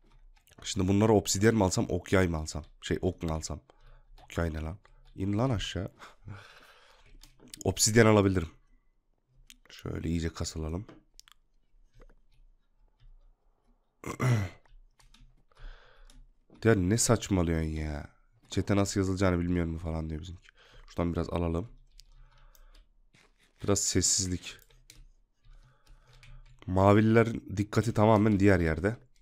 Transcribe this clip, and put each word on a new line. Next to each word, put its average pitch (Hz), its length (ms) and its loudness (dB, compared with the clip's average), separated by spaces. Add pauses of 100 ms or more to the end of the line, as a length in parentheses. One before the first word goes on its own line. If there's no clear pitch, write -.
(640)
Şimdi 95 240 -2
bunları 104 260 4
obsidyen 104 420 2
mi 107 80 2
alsam, 92 260 0
ok - 240 -4
yay 95 140 4
mı 82 100 -4
alsam? 78 260 -10 (180)
Şey, - 200 -4
ok 87 220 -4
mu 80 100 -4
alsam? 80 260 -10 (640)
Ok - 140 -14
yay 85 160 -2
ne 78 80 -10
lan? 80 160 -10 (380)
İn 101 220 -4
lan 127 120 0
aşağı. 95 420 -6 (1700)
Obsidyen 107 420 4
alabilirim. 98 440 4 (1200)
Şöyle 85 400 -10
iyice 82 200 -2
kasılalım. 80 560 -8 (3250)
<clears throat> 113 540 -2 (2000)
Ya 113 120 6
ne 95 220 2
saçmalıyorsun 85 720 0
ya? 76 380 -8 (420)
Çete 98 260 -2
nasıl 101 240 0
yazılacağını 92 400 0
bilmiyorum 87 320 -2
mu 82 80 -10
falan 80 300 -8
diyor 78 120 -10
bizimki. 85 280 -16 (380)
Şuradan 85 260 -4
biraz 85 160 -4
alalım. 85 420 -4 (1900)
Biraz 101 160 -2
sessizlik. - 800 -4 (2000)
Mavililerin 110 880 4
dikkati 107 360 -2
tamamen 107 460 4
diğer 98 200 6
yerde. 82 380 -2 (240)